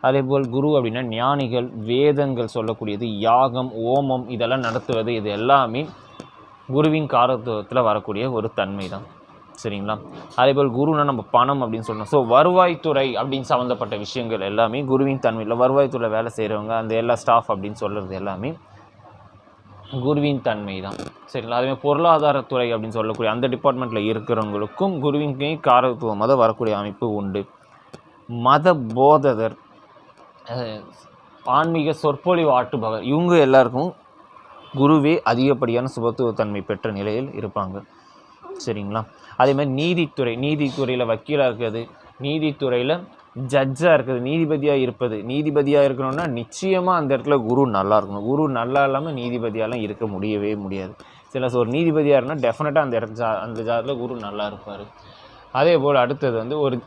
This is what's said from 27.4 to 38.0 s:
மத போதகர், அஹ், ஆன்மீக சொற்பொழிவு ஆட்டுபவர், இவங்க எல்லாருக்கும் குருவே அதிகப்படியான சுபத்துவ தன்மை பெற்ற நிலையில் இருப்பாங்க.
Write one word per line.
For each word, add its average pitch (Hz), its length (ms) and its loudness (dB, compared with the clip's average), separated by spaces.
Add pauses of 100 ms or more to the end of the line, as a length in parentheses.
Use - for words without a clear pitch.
மத 156 260 6 (240)
போதகர், 131 580 4 (1000)
அஹ், 110 280 -10 (760)
ஆன்மீக 160 420 0
சொற்பொழிவு 160 580 2
ஆட்டுபவர், 110 540 -4
இவங்க 175 200 4 (140)
எல்லாருக்கும் 131 420 4 (920)
குருவே 151 340 6 (160)
அதிகப்படியான 123 640 2
சுபத்துவ 117 340 0 (120)
தன்மை 104 280 -4
பெற்ற 107 200 -4 (100)
நிலையில் 113 400 -4
இருப்பாங்க. 98 380 -6 (840)